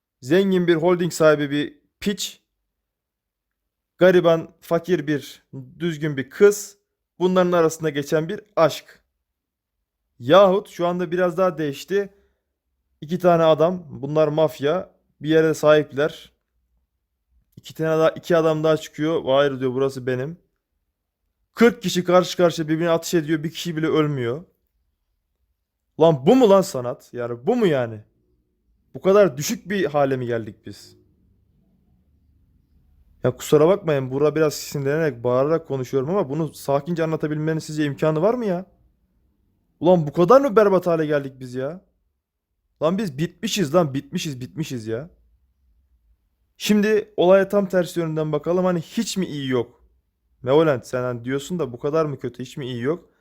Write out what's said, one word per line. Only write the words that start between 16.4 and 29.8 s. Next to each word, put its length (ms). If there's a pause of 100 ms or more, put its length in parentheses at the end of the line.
İki 200
tane 240
daha, 100
iki 280
adam 260
daha 140
çıkıyor. 480
"Hayır," 340
diyor, 140
"burası 340
benim." 300 (1200)
Kırk 220
kişi 220
karşı 340
karşıya 300
birbirine 220
ateş 240
ediyor, 300
bir 80
kişi 260
bile 100
ölmüyor. 560 (1600)
Lan 260
bu 100
mu 140
lan 120
sanat? 520
Yani 340
bu 80
mu 120
yani? 360 (920)
Bu 80
kadar 360
düşük 320
bir 160